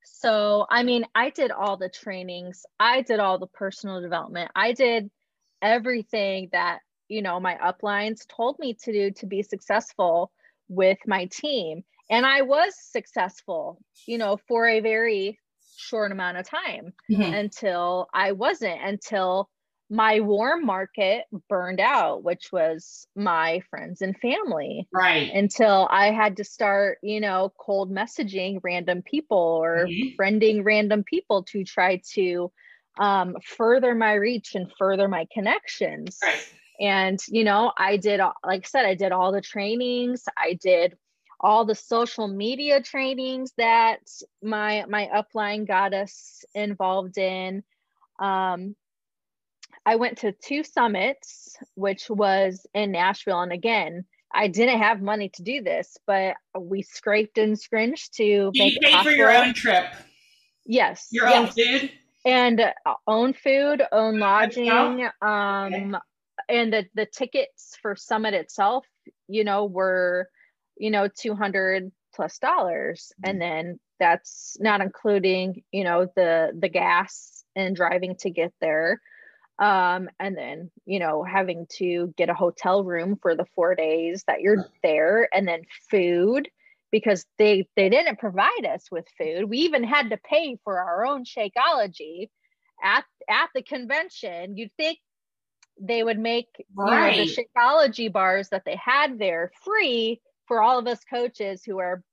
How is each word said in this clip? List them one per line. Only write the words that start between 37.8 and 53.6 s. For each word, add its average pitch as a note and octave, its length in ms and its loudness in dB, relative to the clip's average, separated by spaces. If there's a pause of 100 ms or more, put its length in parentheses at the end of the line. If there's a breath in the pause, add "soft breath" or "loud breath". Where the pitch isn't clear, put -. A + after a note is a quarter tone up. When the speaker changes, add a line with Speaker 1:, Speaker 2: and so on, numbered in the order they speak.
Speaker 1:
did, G3+ 220 0
all, F#3+ 160 2 (100)
like F#3 200 -2
I - 40 -14
said, B3+ 180 2
I F#3+ 80 2
did F#3 180 0
all F#3 180 2
the G3 100 0
trainings, B3 840 -4 (120)
I E3 180 -2
did F3+ 420 2 (440 soft breath)
all G#3+ 240 4
the G#3+ 120 0
social A#3 500 -2
media B3+ 560 0
trainings C4 760 -6
that A3+ 440 4 (420)
my, G#3+ 460 -2
my G#3 260 -4
upline G#3+ 540 -2
got G3 260 0
us - 500 -8 (120)
involved F#3+ 600 -2
in. F#3 440 -4 (560)
Um, F#3+ 560 -2 (1120 soft breath)
I A3 120 2
went A#3+ 220 -2
to G#3+ 140 -4
two C#4+ 320 -8
summits, A#3 920 -2 (180)
which G3 360 -4
was G3 640 0
in G#3 180 -2
Nashville. F#3 480 0
And F3+ 120 -4
again, F3+ 520 -2 (300)